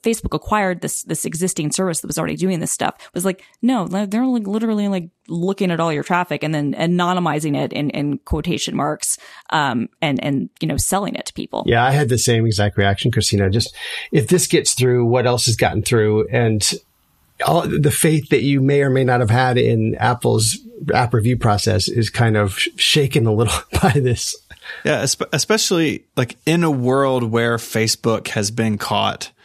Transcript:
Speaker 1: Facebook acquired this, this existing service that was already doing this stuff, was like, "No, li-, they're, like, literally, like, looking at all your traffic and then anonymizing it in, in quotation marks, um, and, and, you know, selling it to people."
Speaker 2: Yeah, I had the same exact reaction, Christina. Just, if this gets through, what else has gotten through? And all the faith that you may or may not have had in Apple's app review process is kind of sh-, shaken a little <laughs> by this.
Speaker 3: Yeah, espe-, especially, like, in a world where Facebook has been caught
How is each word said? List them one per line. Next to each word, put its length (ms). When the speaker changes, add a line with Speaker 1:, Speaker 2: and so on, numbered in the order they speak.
Speaker 1:
Facebook 320
acquired 480
this, 220
this 220
existing 480
service 260
that 80
was 100
already 200
doing 220
this 120
stuff, 240
was 120
like, 180
"No, 220
li-, 220
they're, 200
like, 220
literally, 400
like, 220
looking 420
at 120
all 120
your 100
traffic 400
and 120
then 180
anonymizing 880
it 120
in, 180
in 280
quotation 560
marks, 420
um, 380
and, 220
and, 260
you 60
know, 100
selling 380
it 120
to 60
people." 340
Speaker 2:
Yeah, 180
I 60
had 180
the 80
same 300
exact 300
reaction, 340
Christina. 400
Just, 240
if 160
this 180
gets 260
through, 320
what 220
else 180
has 120
gotten 260
through? 480
And 360
all 220
the 240
faith 380
that 140
you 180
may 200
or 80
may 140
not 160
have 100
had 280
in 380
Apple's 640
app 200
review 220
process 540
is 200
kind 280
of 200
sh-, 200
shaken 500
a 60
little 200
<laughs> 100
by 100
this. 460
Speaker 3:
Yeah, 180
espe-, 300
especially, 720
like, 300
in 180
a 80
world 540
where 320
Facebook 720
has 220
been 260
caught 540